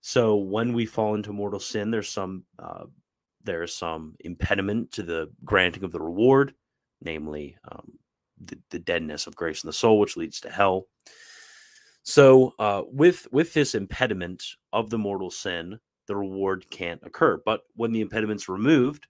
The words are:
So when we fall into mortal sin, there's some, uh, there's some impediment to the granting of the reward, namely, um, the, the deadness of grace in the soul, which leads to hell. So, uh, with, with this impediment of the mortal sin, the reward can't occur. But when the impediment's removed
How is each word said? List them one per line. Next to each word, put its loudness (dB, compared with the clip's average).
So 2
when -2
we -2
fall -2
into -6
mortal -6
sin, -4
there's -4
some, -8
uh, -16
there's -6
some -8
impediment -2
to -8
the -6
granting 2
of -6
the -6
reward, 4
namely, -8
um, -20
the, -16
the -8
deadness -4
of -20
grace -6
in -10
the -10
soul, 4
which 2
leads -8
to -14
hell. 0
So, 8
uh, -2
with, 2
with 0
this 0
impediment -4
of 0
the -4
mortal -4
sin, -8
the -4
reward -4
can't -10
occur. 0
But -2
when -2
the 0
impediment's -4
removed 2